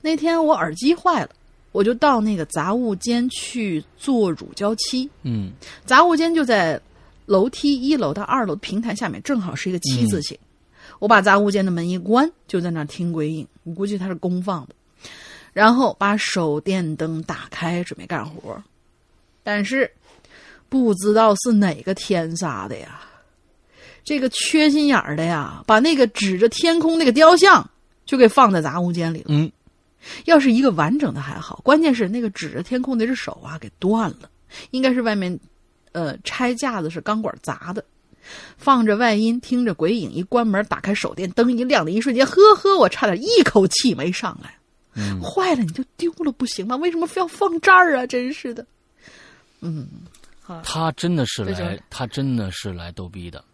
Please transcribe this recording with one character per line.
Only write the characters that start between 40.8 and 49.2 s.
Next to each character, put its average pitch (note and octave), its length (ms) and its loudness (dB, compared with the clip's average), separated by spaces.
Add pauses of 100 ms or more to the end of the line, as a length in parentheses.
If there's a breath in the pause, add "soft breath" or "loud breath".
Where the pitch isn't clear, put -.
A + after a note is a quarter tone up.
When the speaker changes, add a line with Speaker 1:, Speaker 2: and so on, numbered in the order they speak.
Speaker 1:
开 G3+ 140 -2
手 - 200 -6
电， F#3 180 -6
灯 A#3+ 220 2
一 A#3+ 100 -2
亮 F#3 200 2
的 D#3+ 60 -4
一 G#3 100 0
瞬 B3+ 140 -2
间， B3+ 100 4
呵 - 120 -2 (180)
呵， G4 240 2
我 G#3 100 6
差 - 180 -2
点 F#3+ 140 0
一 G4+ 220 4
口 G3 240 4
气 - 280 0
没 C#3+ 160 -4
上 - 320 -8
来。 - 120 -20 (400)
Speaker 2:
嗯。 G2+ 260 -6
Speaker 1:
坏 F4+ 340 0
了， B3 80 0
你 D#3+ 100 -4
就 C4 120 -8 (140)
丢 E4+ 120 -2 (140)
了 C#4 80 -2
不 B3+ 140 -6
行 G3 200 -8
吗？ B3 100 -4
为 E4+ 140 0
什 E4 60 -6
么 E4 100 -2
非 F#4+ 140 -6
要 F4+ 60 0
放 E4+ 340 -2
这 G4 100 2
儿 F4+ 280 4
啊？ B3 80 -4
真 B3 260 -6
是 A#3+ 220 -12
的。 A#3+ 100 -14 (960 soft breath)